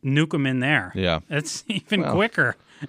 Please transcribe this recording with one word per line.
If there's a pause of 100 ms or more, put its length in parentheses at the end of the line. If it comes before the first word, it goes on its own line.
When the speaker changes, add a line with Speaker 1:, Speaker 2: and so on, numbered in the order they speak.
Speaker 1:
nuke
'em
in
there.
Speaker 2:
Yeah. (100)
Speaker 1:
It's
<laughs>
even
Speaker 2:
Well.
Speaker 1:
quicker. (340)